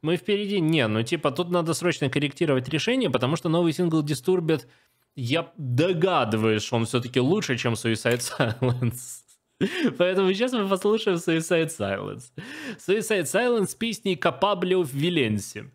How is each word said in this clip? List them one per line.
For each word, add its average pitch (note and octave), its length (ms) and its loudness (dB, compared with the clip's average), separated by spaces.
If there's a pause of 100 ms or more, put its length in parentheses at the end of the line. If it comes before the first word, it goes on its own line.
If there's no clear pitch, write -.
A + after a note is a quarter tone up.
мы D#3+ 140 0
впереди. G3+ 460 0
Не, D3+ 260 2
ну, A2 160 2
типа, D3 280 0
тут E3+ 180 -4
надо E3+ 240 0
срочно D#3+ 360 0
корректировать C#3 600 0
решение, A3 400 0
потому B2+ 260 0
что E3 140 -4
новый E3 240 2
сингл D#3+ 280 0
Disturbed, D#3 600 0 (560)
я C3+ 400 -2
догадываюсь, C3 1040 2
что - 140 -2
он A2+ 80 2
всё-таки B2 340 0
лучше, C#3+ 380 0
чем A#2+ 160 0
Suicide A#2 480 0
Silence. B2 1040 -2 (340)
<laughs> B3+ 380 0
Поэтому F#3 360 2
сейчас B3 200 0
мы G3+ 160 0
послушаем G3+ 480 2
Suicide E3 500 2
Silence. G2 640 -6 (560)
Suicide G3 380 0
Silence A3+ 420 2
с - 80 -8
песней G3+ 400 -2
Capable F#3 680 0
of C#3 120 -4
Violence. C3+ 800 -2